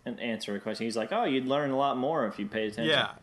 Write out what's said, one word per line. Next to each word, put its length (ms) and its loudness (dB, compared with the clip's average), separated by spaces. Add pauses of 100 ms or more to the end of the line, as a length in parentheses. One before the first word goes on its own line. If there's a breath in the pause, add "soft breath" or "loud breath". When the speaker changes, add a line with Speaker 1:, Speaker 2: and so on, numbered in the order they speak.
Speaker 1:
and 160 -8
answered 360 -2
a 40 -6
question. 240 -4
He's 140 -2
like, 140 -2
"Oh, 120 2
you'd 220 2
learn 240 2
a 80 2
lot 180 2
more 300 2
if 120 -6
you 80 -4
paid 260 -2
attention." 180 0
Speaker 2:
Yeah. 220 2 (100)